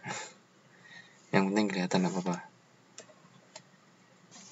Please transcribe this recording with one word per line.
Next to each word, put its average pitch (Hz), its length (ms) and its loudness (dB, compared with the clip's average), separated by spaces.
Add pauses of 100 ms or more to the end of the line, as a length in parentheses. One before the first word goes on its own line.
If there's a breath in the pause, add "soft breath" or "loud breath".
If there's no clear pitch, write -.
<laughs> - 1300 -16
Yang 98 160 6
penting 107 240 4
kelihatan, 90 320 0
nggak 87 80 0
apa-apa. 90 240 -2 (2250)